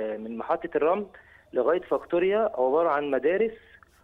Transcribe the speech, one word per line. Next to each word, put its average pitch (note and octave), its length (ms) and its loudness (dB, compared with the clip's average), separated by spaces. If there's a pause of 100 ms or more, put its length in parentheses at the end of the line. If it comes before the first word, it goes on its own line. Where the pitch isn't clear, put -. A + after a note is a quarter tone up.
(180)
من A2+ 200 -10
محطة E3+ 360 -4
الرمل E3+ 320 0 (460)
لغاية C3 280 2
فاكتوريا F#3 720 0
عبارة C#3 340 2
عن D3 220 0
مدارس F3 420 2 (520)